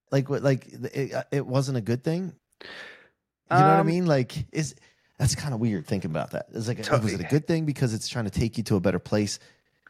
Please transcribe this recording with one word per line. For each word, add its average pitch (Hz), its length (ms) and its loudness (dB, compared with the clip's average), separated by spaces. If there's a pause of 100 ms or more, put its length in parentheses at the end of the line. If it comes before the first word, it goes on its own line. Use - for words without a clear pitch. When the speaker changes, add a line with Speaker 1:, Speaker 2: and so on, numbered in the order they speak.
(120)
Speaker 1:
like, 135 180 2
what, 135 120 0
like, 131 260 2
it, 120 460 -6
uh, 131 180 -4
it 139 140 -2
wasn't 131 320 0
a 113 40 -2
good 120 220 -2
thing? 170 320 -4 (1120)
You 180 140 8
know 190 60 8
what 170 100 6
I - 20 4
Speaker 2:
Um, 160 100 2
Speaker 1:
mean? 180 140 0
Like, 139 460 2
is, 151 220 -4 (440)
that's - 160 2
kinda 143 220 -4
weird 107 300 0
thinking 92 240 -2
about 78 220 -4
that. - 180 -6
It's 110 180 -6
like, 117 100 -4 (120)
was 110 240 2
it 95 60 -6
a - 40 -6
Speaker 2:
Totally. - 0 -
Speaker 1:
good 151 220 0
thing 160 180 0
because 131 300 0
it's - 140 -6
trying 117 180 -4
to 95 40 -2
take - 280 -2
you 107 60 -4
to 107 120 2
a 92 40 2
better 92 180 2
place 104 400 0 (520)